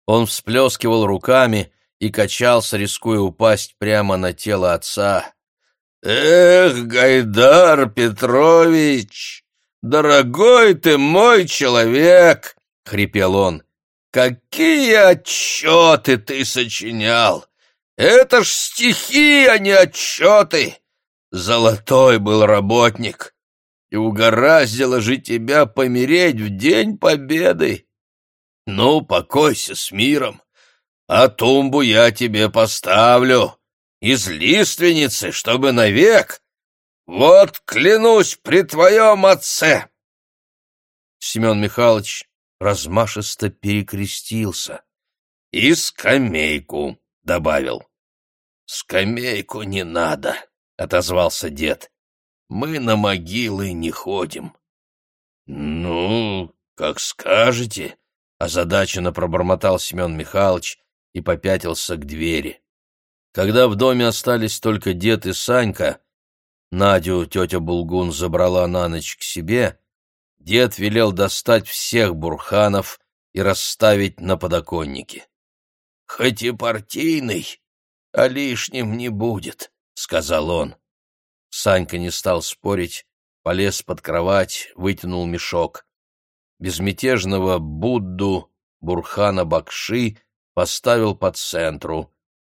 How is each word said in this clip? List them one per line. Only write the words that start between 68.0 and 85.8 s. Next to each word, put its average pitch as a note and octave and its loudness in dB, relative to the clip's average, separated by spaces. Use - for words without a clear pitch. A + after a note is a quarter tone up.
забрала F2+ -2
на F2 -4
ночь E2 -10
к - -20
себе, G2 -6
дед G#2+ -2
велел G#2 -2
достать G2 -2
всех G#2+ -2
бурханов G2 -4
и F#2+ -6
расставить G2+ -2
на F#2 -4
подоконнике. D#2+ -8
«Хоть A#2 -6
и A#2+ -6
партийный, A#2+ -8
а A#2+ 0
лишним B2+ -8
не A#2+ -10
будет», — G#2+ -8
сказал D#2 -6
он. D#2+ -6
Санька F#2 -4
не F2 -8
стал F2+ -4
спорить, - -8
полез F#2 -4
под E2 -12
кровать, F2+ -4
вытянул F2+ -6
мешок. E2+ -8